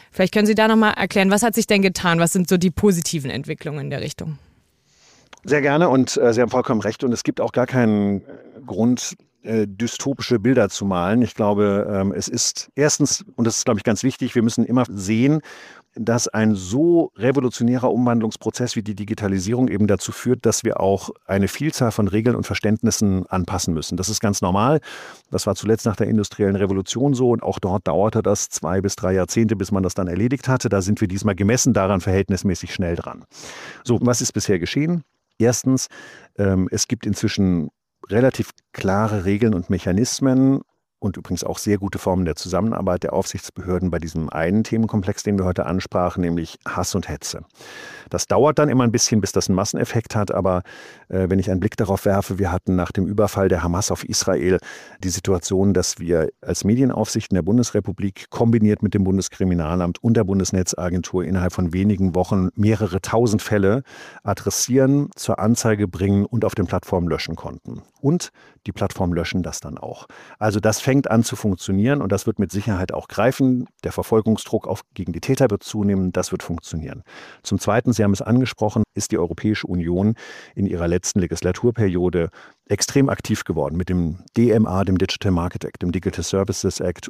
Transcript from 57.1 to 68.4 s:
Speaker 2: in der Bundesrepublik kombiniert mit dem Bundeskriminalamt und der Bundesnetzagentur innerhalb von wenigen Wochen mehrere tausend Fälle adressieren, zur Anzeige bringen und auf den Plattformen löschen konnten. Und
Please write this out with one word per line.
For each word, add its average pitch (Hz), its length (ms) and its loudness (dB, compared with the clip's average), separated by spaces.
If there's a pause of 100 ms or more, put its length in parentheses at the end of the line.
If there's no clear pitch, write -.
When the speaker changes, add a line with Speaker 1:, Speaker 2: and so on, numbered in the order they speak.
Speaker 2:
in 95 40 -2
der 90 80 2
Bundesrepublik 101 880 -2
kombiniert 110 520 2
mit 101 120 -2
dem 98 100 2
Bundeskriminalamt 90 1000 -2
und 113 140 2
der 113 80 2
Bundesnetzagentur 90 1000 -2
innerhalb 90 280 -2
von 90 220 -2
wenigen 95 400 0
Wochen 92 400 0
mehrere 101 480 0
tausend 110 400 2
Fälle 104 400 2 (400)
adressieren, 131 920 2
zur - 260 -2
Anzeige 107 480 2
bringen 98 360 2
und 107 200 -2
auf 98 100 0
den 92 120 0
Plattformen 90 420 -2
löschen 80 280 -4
konnten. - 460 -14 (180)
Und 160 300 0 (360)